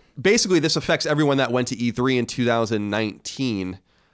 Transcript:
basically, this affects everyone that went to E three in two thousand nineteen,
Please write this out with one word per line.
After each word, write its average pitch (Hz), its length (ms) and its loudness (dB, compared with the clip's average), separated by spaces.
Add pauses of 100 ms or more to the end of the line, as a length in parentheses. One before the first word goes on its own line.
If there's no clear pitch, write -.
(200)
basically, 185 400 4
this 151 160 0
affects 156 300 0
everyone 147 320 2
that 127 120 0
went 123 180 0
to 127 100 -6
E 120 140 0
three 127 260 0
in 120 80 0
two - 180 -2
thousand 113 460 0
nineteen, 101 880 -4 (340)